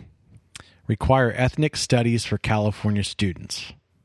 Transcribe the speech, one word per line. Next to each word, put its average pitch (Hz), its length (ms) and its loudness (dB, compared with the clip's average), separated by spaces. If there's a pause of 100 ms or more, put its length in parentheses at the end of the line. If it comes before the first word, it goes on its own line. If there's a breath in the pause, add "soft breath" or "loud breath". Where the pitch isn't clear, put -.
(880 soft breath)
Require 127 480 2
ethnic 147 400 0
studies 117 500 0
for 104 120 -2
California 104 680 0
students, - 680 -6 (320)